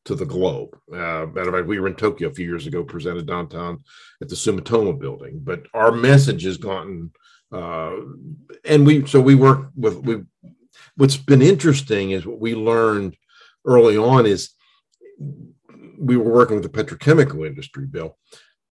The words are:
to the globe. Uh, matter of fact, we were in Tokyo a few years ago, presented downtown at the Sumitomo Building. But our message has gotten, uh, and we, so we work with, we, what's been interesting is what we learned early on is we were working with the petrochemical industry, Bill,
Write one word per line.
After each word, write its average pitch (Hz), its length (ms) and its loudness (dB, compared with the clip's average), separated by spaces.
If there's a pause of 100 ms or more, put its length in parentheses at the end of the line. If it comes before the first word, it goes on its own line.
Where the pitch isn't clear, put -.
to 101 100 -6
the 87 120 -6
globe. 71 520 -4 (140)
Uh, 82 400 -8
matter 90 160 -6
of 90 60 -4
fact, 90 120 -4
we 98 140 -4
were 95 80 -2
in 92 60 -10
Tokyo 90 340 -4
a 71 60 -16
few 87 120 -10
years 85 200 -8
ago, 82 180 -6
presented 85 420 -10
downtown 85 560 -10 (380)
at - 80 -16
the 90 60 -14
Sumitomo 101 640 -4
Building. 67 440 -14
But - 300 -10
our 113 200 2
message 120 520 4
has 92 140 -6
gotten, 92 520 -10 (400)
uh, 85 460 -10 (720)
and 151 180 4
we, 143 220 4
so - 120 4
we 135 160 6
work 135 400 4
with, 110 300 -4
we, 110 200 -4 (720)
what's 139 200 4
been 139 240 2
interesting 135 720 2
is 92 160 -6
what 113 140 -12
we 113 140 -4
learned 110 640 -2 (480)
early 117 320 6
on 120 300 4
is 98 240 -2 (1500)
we 123 180 0
were 113 160 0
working 113 280 4
with 90 100 -8
the 110 140 -4
petrochemical 139 600 2
industry, 69 400 -14
Bill, 80 320 -12 (540)